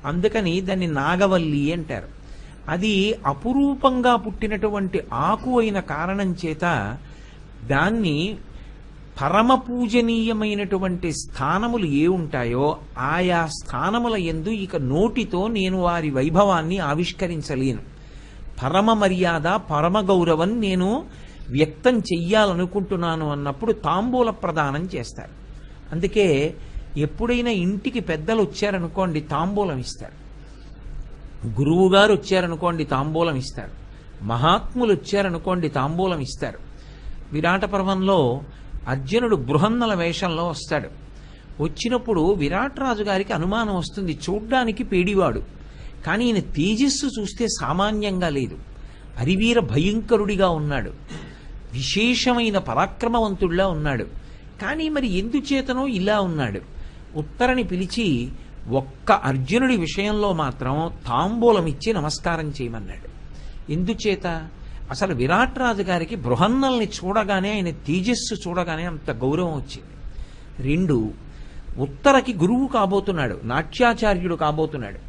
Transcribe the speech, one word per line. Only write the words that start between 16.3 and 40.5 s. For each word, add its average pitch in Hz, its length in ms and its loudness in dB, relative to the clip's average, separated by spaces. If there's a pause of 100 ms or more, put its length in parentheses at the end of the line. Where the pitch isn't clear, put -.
ఆవిష్కరించలేను, 151 1000 -2 (840)
పరమ 190 300 4
మర్యాద, 180 680 2 (100)
పరమ 175 380 2
గౌరవం 180 520 4
నేను 196 440 0 (460)
వ్యక్తం 156 480 4
చెయ్యాలనుకుంటున్నాను 175 1300 2
అన్నప్పుడు 143 420 -2
తాంబూల 226 580 2
ప్రదానం 160 640 -2
చేస్తారు. - 360 -8 (640)
అందుకే 170 600 2 (420)
ఎప్పుడైనా 240 540 0
ఇంటికి 208 500 0
పెద్దలు 175 400 0
వచ్చారనుకోండి, 185 800 0
తాంబూలం 170 580 -2
ఇస్తారు. - 340 -10 (1300)
గురువుగారు 180 640 6
వచ్చారనుకోండి, 175 720 0
తాంబూలం 156 520 0
ఇస్తారు. 123 340 -8 (540)
మహాత్ములు 180 680 2
వచ్చారనుకోండి, 180 760 0
తాంబూలం 160 520 0
ఇస్తారు. 123 380 -6 (760)
విరాట 170 320 2
పర్వంలో 190 760 2 (480)
అర్జునుడు 185 480 2
బృహన్నల 202 580 2
వేషంలో 170 540 -2
వస్తాడు. 151 400 -4 (720)